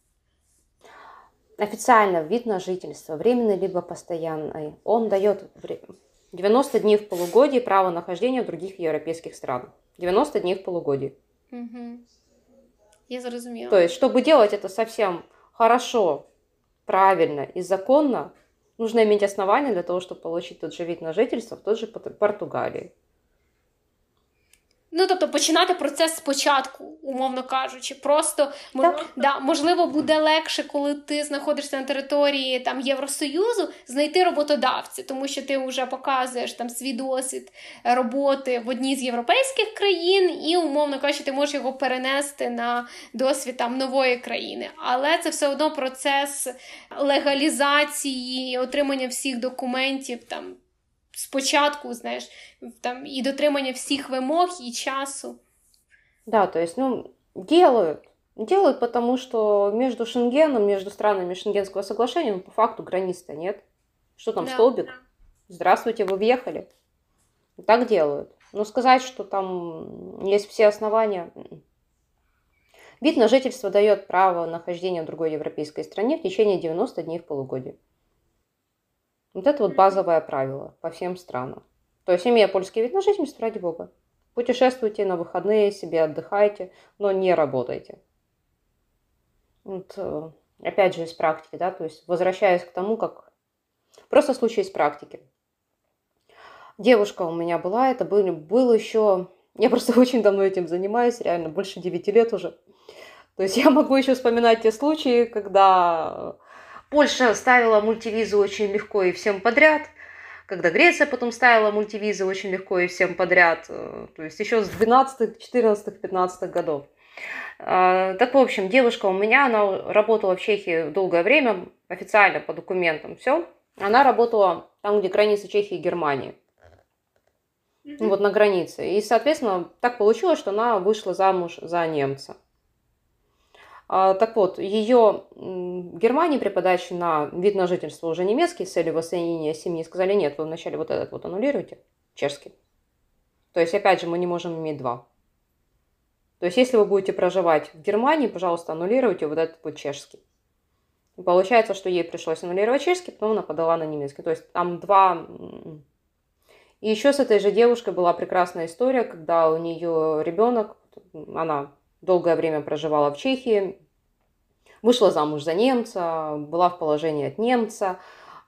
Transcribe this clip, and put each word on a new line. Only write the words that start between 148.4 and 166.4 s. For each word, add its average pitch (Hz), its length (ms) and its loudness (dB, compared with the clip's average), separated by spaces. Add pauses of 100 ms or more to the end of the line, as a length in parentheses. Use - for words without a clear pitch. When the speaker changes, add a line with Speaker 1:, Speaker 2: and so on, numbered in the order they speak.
Speaker 1:
аннулируйте 185 540 0
вот 156 100 -4
этот 160 260 -4
вот 147 120 -12
чешский. - 440 -12 (960)
И 185 40 -18
получается, 190 520 4
что 190 160 -6
ей 175 140 0
пришлось 165 400 -6
аннулировать 208 380 0
чешский, 359 300 -2
потом 214 200 -4
она 202 100 0
подала 165 360 0
на 160 80 -4
немецкий. 147 380 -8
То 170 60 -6
есть 160 240 -6
там 175 260 -4
два, 190 340 4 (160)
м. 156 540 -18 (960)
И 214 80 -4
еще 220 220 2
с 277 80 0
этой 214 200 4
же 196 120 2
девушкой 233 420 2
была 175 200 2
прекрасная 180 540 -2
история, 247 360 0
когда 165 480 0
у 160 60 0
нее 165 640 -2
ребенок, 214 560 0 (580)
она 151 360 -4 (300)
долгое 170 360 2
время 156 240 -2
проживала 147 520 0
в - 40 -12
Чехии, 226 600 -2 (1080)
вышла 220 280 6
замуж 151 320 -2
за 160 100 -2
немца, 170 840 -2
была 165 320 0